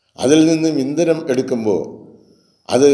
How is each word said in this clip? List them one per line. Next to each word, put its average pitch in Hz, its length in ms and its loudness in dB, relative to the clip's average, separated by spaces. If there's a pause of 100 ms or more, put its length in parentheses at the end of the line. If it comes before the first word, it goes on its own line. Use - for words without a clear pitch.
(180)
അതിൽ 156 280 2
നിന്നും 160 320 0
ഇന്ധനം 156 520 -2
എടുക്കുമ്പോൾ 113 720 -4 (640)
അത് 135 260 2